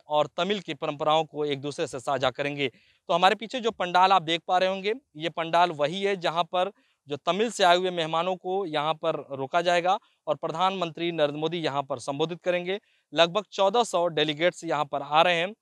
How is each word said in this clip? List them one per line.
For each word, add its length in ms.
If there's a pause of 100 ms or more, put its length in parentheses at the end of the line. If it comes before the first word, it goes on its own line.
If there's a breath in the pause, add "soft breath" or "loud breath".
और 200
तमिल 320
की 140
परंपराओं 520
को 200
एक 160
दूसरे 260
से 120
साझा 300
करेंगे। 380 (400 soft breath)
तो 60
हमारे 220
पीछे 240
जो 120
पंडाल 400
आप 100
देख 260
पा 100
रहे 120
होंगे, 240 (220)
ये 140
पंडाल 420
वही 320
है 120
जहाँ 280
पर 280 (360)
जो 80
तमिल 360
से 120
आए 140
हुए 140
मेहमानों 440
को 300
यहाँ 280
पर 220 (160)
रोका 300
जाएगा 380 (280)
और 80
प्रधानमंत्री 760
नरेंद्र 260
मोदी 200
यहाँ 260
पर 160
संबोधित 420
करेंगे। 380 (340)
लगभग 380
चौदह 320
सौ 240
डेलीगेट्स 560
यहाँ 220
पर 160
आ 200
रहे 140
हैं। 260